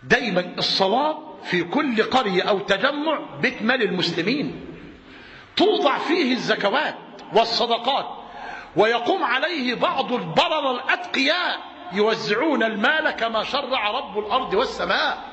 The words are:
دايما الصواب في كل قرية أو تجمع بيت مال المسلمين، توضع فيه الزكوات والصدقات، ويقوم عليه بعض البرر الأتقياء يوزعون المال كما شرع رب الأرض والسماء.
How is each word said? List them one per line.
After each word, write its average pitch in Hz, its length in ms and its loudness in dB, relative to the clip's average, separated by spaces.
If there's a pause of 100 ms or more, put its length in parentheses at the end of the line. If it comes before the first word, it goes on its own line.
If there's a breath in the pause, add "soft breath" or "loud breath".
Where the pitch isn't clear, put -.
دايما 196 540 0
الصواب 262 600 2 (260)
في 175 200 0
كل 233 400 0
قرية 202 400 2
أو 202 160 2
تجمع 285 600 0 (220)
بيت 247 200 -2
مال 247 200 2
المسلمين، 180 840 -2 (920 loud breath)
توضع 311 420 4
فيه 285 360 2
الزكوات 208 600 0 (380)
والصدقات، 226 720 2 (720 loud breath)
ويقوم 240 480 4
عليه 262 520 0
بعض 262 380 0
البرر 269 580 2
الأتقياء 302 880 0 (340)
يوزعون 226 680 2
المال 254 480 2
كما 220 320 -2
شرع 240 480 -2
رب 214 280 -4
الأرض 214 340 -2
والسماء. 226 800 0